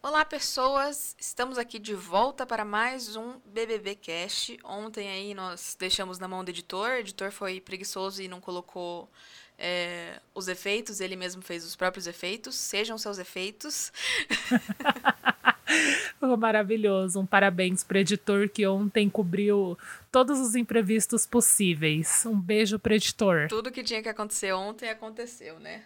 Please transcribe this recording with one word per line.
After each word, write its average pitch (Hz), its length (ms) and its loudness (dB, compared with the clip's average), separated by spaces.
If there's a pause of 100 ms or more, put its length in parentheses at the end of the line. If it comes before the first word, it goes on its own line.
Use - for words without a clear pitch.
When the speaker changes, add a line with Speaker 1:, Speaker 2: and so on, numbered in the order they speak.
Speaker 1:
Olá, 302 240 2
pessoas! 277 920 0
Estamos 254 400 -6
aqui 233 220 -6
de 214 160 -6
volta 208 500 2
para 226 200 -2
mais 220 500 -2
um 240 300 -10
B 214 200 -4
B 220 140 -4
B 196 160 -6
Cast. 202 680 -6
Ontem 214 440 -10
aí 196 240 -8
nós 185 460 -10
deixamos 185 400 -4
na 185 80 -8
mão 185 160 -6
do 180 60 -8
editor. 185 400 -6
O 262 60 0
editor 196 360 -6
foi 190 300 -8
preguiçoso 190 600 -8
e 190 60 -10
não 180 140 -12
colocou, 175 680 -10 (480)
é, 175 600 -4 (160)
os 185 140 -6
efeitos. 202 500 -4
Ele 190 160 -4
mesmo 180 260 -8
fez 170 220 -8
os 170 140 -10
próprios 185 280 -2
efeitos. 202 500 -8
Sejam 220 420 -2
seus 208 200 -6
efeitos. 196 800 -8
<laughs> - 1300 0 (1000)
Speaker 2:
Oh, 254 160 4
maravilhoso. 208 840 4
Um 190 60 0
parabéns 185 580 4
pro 190 140 2
editor 202 500 4
que 202 200 2
ontem 202 420 4
cobriu 190 680 2 (340)
todos 262 280 6
os 240 160 0
imprevistos 220 680 2
possíveis. 160 1000 4
Um 220 140 2
beijo 208 380 2
pro 214 160 2
editor. 185 540 4
Speaker 1:
Tudo 220 240 -2
que 254 100 -8
tinha 220 220 -4
que 226 60 -4
acontecer 208 440 -2
ontem 214 360 -6
aconteceu, 220 680 -12
né? 165 260 -14